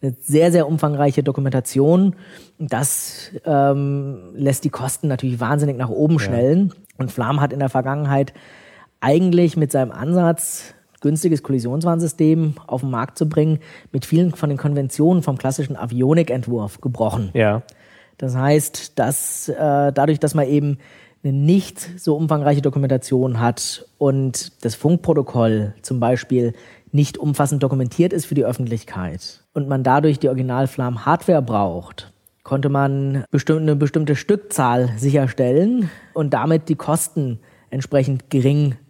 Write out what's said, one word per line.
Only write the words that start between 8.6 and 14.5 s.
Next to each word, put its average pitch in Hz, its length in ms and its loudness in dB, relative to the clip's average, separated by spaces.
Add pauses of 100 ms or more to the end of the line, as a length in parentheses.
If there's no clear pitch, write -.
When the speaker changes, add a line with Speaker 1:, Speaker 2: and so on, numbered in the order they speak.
Speaker 1:
eigentlich 170 540 2
mit 156 160 0
seinem 131 200 0
Ansatz, 170 840 -2 (280)
günstiges 156 420 0
Kollisionswarnsystem 160 1120 0 (100)
auf 127 160 -4
den 135 80 -4
Markt 127 300 -6
zu 151 100 0
bringen, 156 300 2 (320)
mit 131 140 -4
vielen 170 280 2
von 156 160 -2